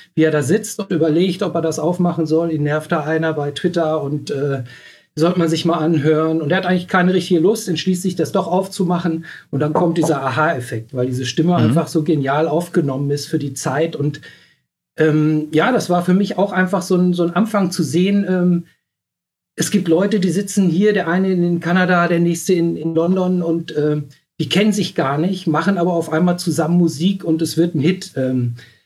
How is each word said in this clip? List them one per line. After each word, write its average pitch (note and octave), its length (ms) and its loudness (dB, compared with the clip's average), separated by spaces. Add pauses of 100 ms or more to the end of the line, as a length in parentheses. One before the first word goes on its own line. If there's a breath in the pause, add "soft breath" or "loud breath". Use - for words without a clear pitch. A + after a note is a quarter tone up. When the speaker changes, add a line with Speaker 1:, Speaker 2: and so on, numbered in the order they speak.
(140 loud breath)
Speaker 1:
wie D#3 100 2
er D#3 80 4
da D3 100 2
sitzt F3 380 -2
und G3 100 -8
überlegt, E3 520 0
ob E3+ 120 -4
er E3 80 -2
das D#3+ 160 -2
aufmachen F3 480 0
soll. E3 260 0
Ihn D3 120 -2
nervt D3+ 260 -2
da D#3 140 -2
einer D#3+ 300 0
bei D3 160 -4
Twitter D#3+ 520 -2
und, C#3 280 -6
äh, C#3 320 -4 (540 loud breath)
sollte F3 220 2
man E3+ 100 2
sich E3 160 0
mal E3 140 2
anhören. D#3 640 2
Und C#3+ 80 -4
er F3+ 60 2
hat F#3 100 -4
eigentlich F3+ 220 0
keine F#3 260 2
richtige F3 240 2
Lust, G#3 300 2
entschließt F3+ 340 -2
sich, F3+ 140 -2
das D#3 160 -2
doch F#3+ 160 0
aufzumachen. F3+ 800 -2 (260 loud breath)
Und C3+ 80 -2
dann D3+ 120 0
kommt E3+ 240 2
dieser D3+ 280 0
Aha-Effekt, B2+ 680 -2
weil B2+ 140 -2
diese B2+ 180 -4
Stimme E3 260 0
Speaker 2:
Mhm. B2+ 160 4
Speaker 1:
einfach D#3+ 200 2
so D#3+ 160 -2
genial D3 460 0
aufgenommen C#3+ 640 -2
ist D3 160 -4
für D#3 100 -2
die B2+ 160 -6
Zeit. D#3 400 -2
Und, D3 260 -4 (760 loud breath)
ähm, D3+ 560 2
ja, F3 180 2
das G#3+ 180 0
war F3 160 2
für F#3 100 4
mich G3 240 0
auch G3+ 120 0
einfach F#3 320 0
so F#3 140 0
ein, F3+ 180 2
so F3 80 0
ein E3+ 80 0
Anfang G3+ 400 0
zu E3 140 -2
sehen, F#3 440 0
ähm, F3+ 360 2 (920 soft breath)
es - 140 -4
gibt G3 160 0
Leute, G3 320 2
die F3+ 140 0
sitzen G3 360 0
hier, G3+ 240 2
der F3+ 140 -2
eine F#3 260 0
in F3 280 0
Kanada, F3 480 2
der E3+ 100 2
nächste E3+ 360 0
in, E3+ 220 0
in E3 160 -4
London F3+ 480 2
und, E3 300 -2
äh, D3+ 320 -2 (380 soft breath)
die A#2+ 80 -2
kennen G#3 240 2
sich - 240 -4
gar C#3+ 200 0
nicht, F3+ 300 -2
machen F3+ 320 0
aber F3 140 2
auf D#3+ 200 -2
einmal F3 280 2
zusammen E3 360 0
Musik E3+ 460 0
und D#3+ 180 0
es - 160 -2
wird F3 200 0
ein C#3 40 0
Hit. F#3 360 -2
Ähm, B2+ 400 -2 (300 loud breath)